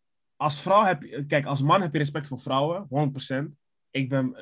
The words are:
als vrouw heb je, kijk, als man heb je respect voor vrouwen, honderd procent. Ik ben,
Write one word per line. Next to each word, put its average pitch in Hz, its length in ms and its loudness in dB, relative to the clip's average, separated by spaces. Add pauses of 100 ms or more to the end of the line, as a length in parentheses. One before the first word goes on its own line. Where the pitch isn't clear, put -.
(360)
als 147 240 -2
vrouw 202 240 6
heb 175 180 2
je, 139 240 -10
kijk, 147 200 0
als 135 160 0
man 165 180 6
heb 170 120 -2
je 160 60 0
respect 147 280 -2
voor 127 120 -8
vrouwen, 156 500 -2
honderd 143 240 0
procent. 143 420 -6 (360)
Ik 131 180 -2
ben, 131 320 -2